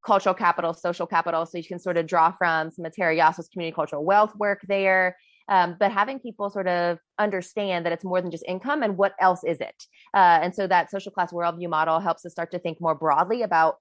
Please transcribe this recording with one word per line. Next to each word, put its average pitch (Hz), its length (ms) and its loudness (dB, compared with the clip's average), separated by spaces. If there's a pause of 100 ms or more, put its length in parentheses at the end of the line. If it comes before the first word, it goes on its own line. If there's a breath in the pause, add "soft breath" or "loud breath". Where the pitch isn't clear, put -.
cultural 196 300 2
capital, 170 400 0
social 175 320 -6
capital. 165 400 -2
So 180 100 -14
you 170 80 -8
can 175 140 -12
sort 175 200 -2
of 165 100 -2
draw 170 240 4
from 160 400 -2
some 175 120 -14
of 160 80 -10
Tara 165 240 0
Yasso's 165 320 2
community 165 280 -8
cultural 151 280 -4
wealth 208 300 4
work 208 320 -2
there. 190 500 2 (320 soft breath)
Um, 175 300 2
but 202 140 2
having 214 260 -2
people 214 320 -8
sort 196 160 -4
of 175 320 0 (180)
understand 190 720 -2
that 165 60 0
it's 170 120 -8
more 185 160 0
than 175 120 -6
just 165 140 -12
income 254 360 -4
and 202 140 -2
what 196 240 0
else 185 240 2
is 160 160 -4
it? - 240 -12 (280 soft breath)
Uh, 175 300 6
and 180 120 -2
so 196 120 -4
that 175 240 2
social 196 220 -10
class 175 200 -4
worldview 170 380 -4
model 160 300 2
helps 180 260 -4
us 170 60 -14
start 165 180 -8
to 180 80 -8
think 165 220 -8
more 165 160 0
broadly 175 460 0
about 165 380 2